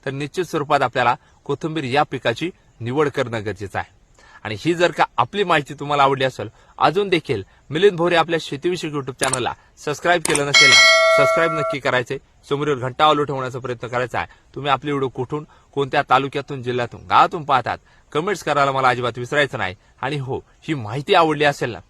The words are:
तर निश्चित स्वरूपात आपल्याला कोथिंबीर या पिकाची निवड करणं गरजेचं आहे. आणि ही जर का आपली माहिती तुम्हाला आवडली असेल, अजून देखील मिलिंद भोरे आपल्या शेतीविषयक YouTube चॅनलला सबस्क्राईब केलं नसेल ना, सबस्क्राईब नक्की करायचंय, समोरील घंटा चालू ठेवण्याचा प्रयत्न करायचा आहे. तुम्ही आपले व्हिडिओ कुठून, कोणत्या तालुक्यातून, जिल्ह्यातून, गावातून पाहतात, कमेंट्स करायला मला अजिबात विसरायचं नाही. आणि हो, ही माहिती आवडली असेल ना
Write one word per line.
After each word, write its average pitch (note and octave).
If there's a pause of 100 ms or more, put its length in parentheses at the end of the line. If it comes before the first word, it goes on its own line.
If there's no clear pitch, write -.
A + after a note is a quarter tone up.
तर C#3
निश्चित C#3+
स्वरूपात C#3+
आपल्याला B2 (280)
कोथिंबीर D#3
या C3
पिकाची C#3 (300)
निवड C3
करणं A#2
गरजेचं G2+
आहे. - (420)
आणि G#2+
ही E3+
जर E3+
का - (120)
आपली G3
माहिती D3+
तुम्हाला C#3+
आवडली C3+
असेल, B2+ (300)
अजून F3
देखील D3 (280)
मिलिंद F3
भोरे F3
आपल्या E3
शेतीविषयक E3+
YouTube C#3
चॅनलला B2+ (240)
सबस्क्राईब E3+
केलं C#3+
नसेल C#3+
ना, -
सबस्क्राईब D#3+
नक्की D#3
करायचंय, B2+ (300)
समोरील D3
घंटा B2+
चालू D3
ठेवण्याचा C3+
प्रयत्न B2
करायचा A#2+
आहे. -
तुम्ही C#3
आपले C#3
व्हिडिओ C3+
कुठून, C#3 (260)
कोणत्या C#3
तालुक्यातून, C3+
जिल्ह्यातून, A#2+
गावातून D3
पाहतात, A#2+ (340)
कमेंट्स F3
करायला C#3+
मला C3
अजिबात A#2+
विसरायचं C3
नाही. F#2 (260)
आणि C#3
हो, C3
ही -
माहिती C3+
आवडली D#3
असेल C#3+
ना F#2+ (120)